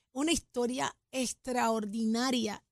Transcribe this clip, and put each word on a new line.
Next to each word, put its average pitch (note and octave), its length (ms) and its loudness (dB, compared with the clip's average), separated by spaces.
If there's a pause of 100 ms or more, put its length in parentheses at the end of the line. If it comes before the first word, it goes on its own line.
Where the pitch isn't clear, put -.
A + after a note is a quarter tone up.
(140)
una D4 160 0
historia B3+ 640 -2 (160)
extraordinaria A3+ 1600 0